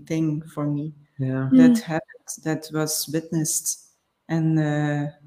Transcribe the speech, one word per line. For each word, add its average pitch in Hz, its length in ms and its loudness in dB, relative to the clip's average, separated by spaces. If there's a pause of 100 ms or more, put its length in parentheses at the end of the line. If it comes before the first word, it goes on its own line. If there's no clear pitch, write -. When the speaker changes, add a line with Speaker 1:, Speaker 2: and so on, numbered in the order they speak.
Speaker 1:
thing 160 340 -2 (120)
for 147 140 -4
me 147 260 -4 (240)
Speaker 2:
Yeah. 131 360 -2
Speaker 1:
that 254 180 10
Speaker 3:
Mm. 226 100 2
Speaker 1:
happened, - 480 -8 (140)
that 156 280 -4
was 156 420 -4
witnessed. 160 540 -2 (600)
And, 160 320 2
uh, 147 480 0 (200)